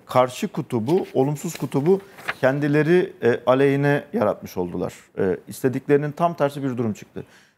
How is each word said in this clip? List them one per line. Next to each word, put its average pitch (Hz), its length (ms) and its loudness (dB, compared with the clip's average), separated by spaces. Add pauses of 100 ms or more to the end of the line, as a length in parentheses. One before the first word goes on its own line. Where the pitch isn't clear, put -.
karşı 127 420 0
kutubu, 127 680 -2
olumsuz 147 420 -2
kutubu 160 460 0 (400)
kendileri, 147 720 2 (100)
e, 120 220 2
aleyhine 139 580 4 (100)
yaratmış - 440 -2
oldular. 87 360 -4 (240)
E, 95 200 0 (100)
istediklerinin 143 640 0
tam 170 220 0
tersi 143 300 -2
bir 127 140 -4
durum 113 160 -2
çıktı. - 300 -14 (340)